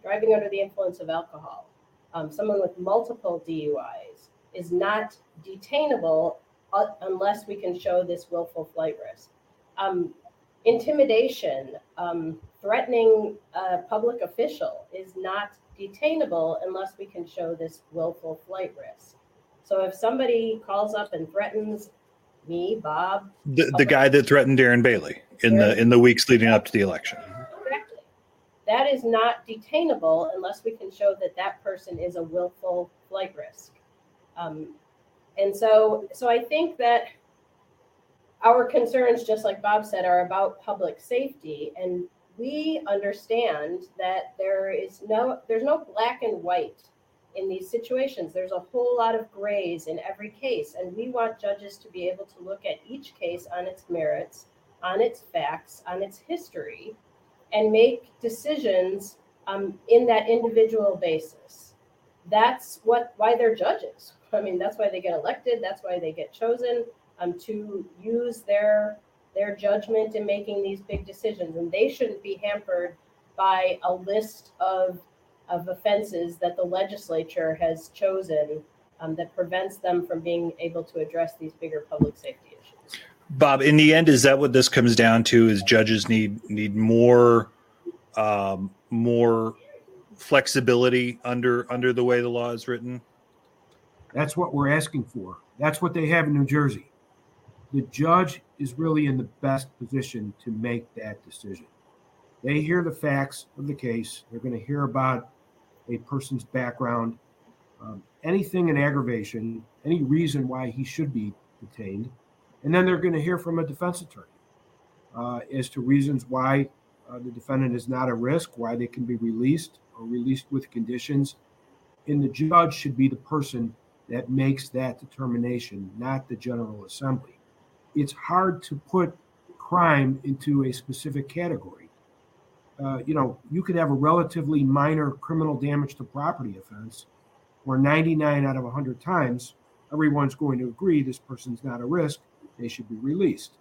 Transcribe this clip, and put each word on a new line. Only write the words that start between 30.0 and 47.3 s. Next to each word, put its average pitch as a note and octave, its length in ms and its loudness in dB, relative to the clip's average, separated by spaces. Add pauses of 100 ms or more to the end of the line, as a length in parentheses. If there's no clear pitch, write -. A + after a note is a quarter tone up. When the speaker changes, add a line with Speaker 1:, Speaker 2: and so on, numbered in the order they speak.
Speaker 1:
unless G3+ 300 -8
we A3+ 160 -4
can G3 100 -12
show G3+ 200 0 (100)
that F3+ 160 -6
that F#3+ 260 -6
person F#3 360 -10
is F3 180 -6
a E3+ 60 -6 (120)
willful F3+ 560 -4 (180)
flight F#3+ 280 -8
risk. - 360 -18 (640)
Um, D#3+ 180 -10 (840)
and G3 140 2 (100)
so, G#3+ 500 4
so - 160 -12
I A#3+ 120 4 (100)
think D#4+ 280 -2
that A#3+ 240 4 (1400)
our A#3+ 200 6
concerns, B3 600 2
just A3 240 -2
like G3 140 -6
Bob G#3 220 0
said, F#3 200 -6
are F3+ 220 4
about F#3+ 240 -2 (120)
public F#3+ 380 -6
safety. D#3+ 800 -6
And F3+ 240 -4 (340)
we D4+ 480 -6
understand G3+ 960 -4 (140)
that F#3 400 -6
there F#3+ 320 -2
is F#3+ 380 -8
no, B3 400 0
there's A3+ 240 -2
no D#4 200 -2
black A#3+ 300 -2
and G3 200 -4
white F3 400 -4 (520)